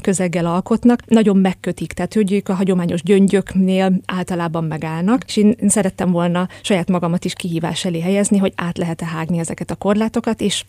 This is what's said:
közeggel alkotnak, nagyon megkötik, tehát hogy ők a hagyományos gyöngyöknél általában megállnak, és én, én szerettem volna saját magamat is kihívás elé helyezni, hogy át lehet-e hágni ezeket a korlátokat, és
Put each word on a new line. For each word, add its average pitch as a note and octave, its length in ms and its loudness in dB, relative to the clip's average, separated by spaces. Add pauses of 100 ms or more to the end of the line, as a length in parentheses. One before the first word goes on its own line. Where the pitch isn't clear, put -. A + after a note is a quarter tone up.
közeggel F3 440 0
alkotnak, G#3 600 2
nagyon G#3+ 300 4
megkötik, F3+ 560 -2
tehát F3+ 220 -6
hogy G3+ 180 2
ők G3+ 160 -2
a G3 60 0
hagyományos F3 480 0
gyöngyöknél F#3+ 880 2 (140)
általában E3+ 580 -4
megállnak, D#3+ 640 -2
és - 100 -4
én, G#3 260 6
én G3+ 60 2
szerettem F#3+ 420 0
volna F3 380 0 (140)
saját F3 260 0
magamat F3 360 0
is F3+ 80 -4
kihívás E3 520 -6
elé E3+ 160 -2
helyezni, G3+ 380 2
hogy F#3+ 180 2
át E3+ 220 -4
lehet-e E3 280 -4
hágni D#3+ 320 -4
ezeket E3 320 -6
a E3+ 40 -4
korlátokat, A3 640 -2
és - 280 -2